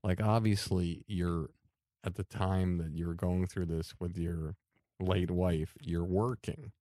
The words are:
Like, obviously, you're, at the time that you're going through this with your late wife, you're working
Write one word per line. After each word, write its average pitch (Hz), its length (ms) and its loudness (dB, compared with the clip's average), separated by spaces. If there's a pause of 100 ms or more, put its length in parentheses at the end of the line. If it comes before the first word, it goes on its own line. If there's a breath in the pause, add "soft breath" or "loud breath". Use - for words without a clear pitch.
Like, 92 180 2
obviously, 101 840 2
you're, 87 420 0 (540)
at 95 120 -4
the 101 80 -6
time 92 540 0
that 82 160 -4
you're 85 220 -2
going 90 320 0
through 90 180 -4
this 82 340 -4
with 87 180 -6
your 82 380 -4 (460)
late 92 300 2
wife, 90 500 2
you're 85 240 -2
working 117 760 -2